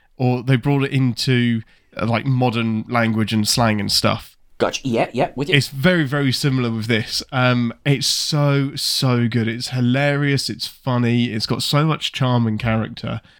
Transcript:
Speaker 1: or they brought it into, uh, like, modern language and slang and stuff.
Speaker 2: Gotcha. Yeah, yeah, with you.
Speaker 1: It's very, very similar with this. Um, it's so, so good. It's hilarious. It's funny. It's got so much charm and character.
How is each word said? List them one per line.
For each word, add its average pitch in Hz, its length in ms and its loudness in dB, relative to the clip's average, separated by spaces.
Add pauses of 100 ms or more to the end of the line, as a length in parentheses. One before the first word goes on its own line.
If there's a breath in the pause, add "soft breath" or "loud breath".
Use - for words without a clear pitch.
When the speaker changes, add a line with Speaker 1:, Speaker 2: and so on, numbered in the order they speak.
(180 soft breath)
Speaker 1:
or 123 260 0
they 131 120 4
brought 139 280 2
it 135 80 -4
into, 123 680 2 (340 soft breath)
uh, - 100 -4
like, 117 200 0
modern 117 580 0
language 113 480 0
and 107 160 2
slang 110 320 2
and 101 120 -2
stuff. - 440 -2 (220)
Speaker 2:
Gotcha. - 260 0
Yeah, 127 300 0
yeah, 131 240 -2
with 143 100 -4
you. 185 80 2
Speaker 1:
It's 135 140 2
very, 160 360 2
very 135 280 0
similar 131 360 0
with 110 180 -4
this. 110 440 -2
Um, 123 420 2 (120)
it's 139 220 2
so, 143 680 0
so 123 540 0
good. 117 180 0
It's 117 220 -6
hilarious. 139 800 0
It's - 180 -8
funny. 120 640 0
It's 107 140 -4
got - 180 -2
so 151 220 2
much - 260 -2
charm 123 340 2
and 107 140 -2
character. 110 600 -4 (180 soft breath)